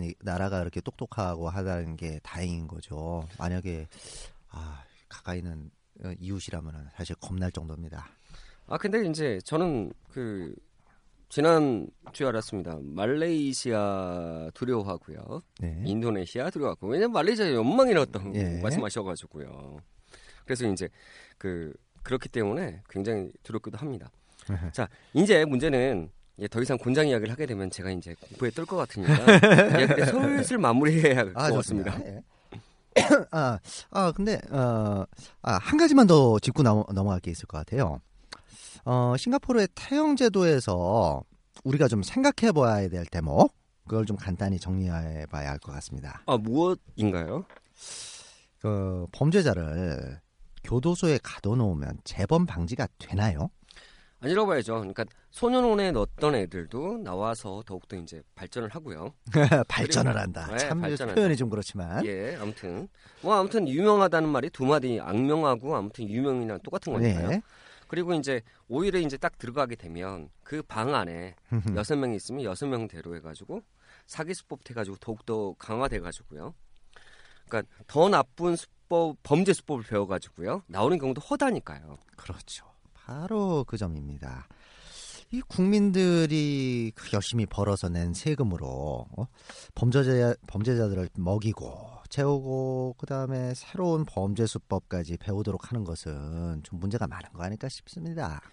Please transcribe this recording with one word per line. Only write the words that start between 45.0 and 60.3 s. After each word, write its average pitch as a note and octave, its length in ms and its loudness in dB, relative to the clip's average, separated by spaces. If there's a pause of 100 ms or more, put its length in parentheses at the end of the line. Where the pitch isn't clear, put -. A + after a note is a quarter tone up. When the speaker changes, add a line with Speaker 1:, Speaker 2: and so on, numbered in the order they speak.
Speaker 1:
봐야 C#2+ 240 -6
할 D2 80 -6
것 D2+ 140 -14
같습니다. - 540 -12
Speaker 2:
아, C3+ 120 2
무엇인가요? A2+ 1080 0 (1160)
Speaker 1:
그 F#2+ 520 -2
범죄자를 E2+ 1080 0 (440)
교도소에 C#3+ 580 2
가둬놓으면 G2 840 -2
재범 D#3+ 420 2
방지가 E2+ 420 -4 (100)
되나요? F#2+ 520 0 (680)
Speaker 2:
안 C#3 100 -4
잃어버려야죠. E3 480 2
그러니까 G#2 260 -6 (260)
소년원에 A#3 600 2
넣었던 C#3 420 2
애들도 G#2+ 640 -4
나와서 G#2+ 680 -6
더욱더 F#2+ 320 -12
이제 E2 240 -14 (140)
발전을 A2 360 -8
하고요. A2+ 440 -10 (120)
Speaker 1:
<laughs> C#3+ 420 4
발전을 B2 440 0
Speaker 2:
그리고 G#2+ 100 -2
Speaker 1:
한다. E2+ 280 -6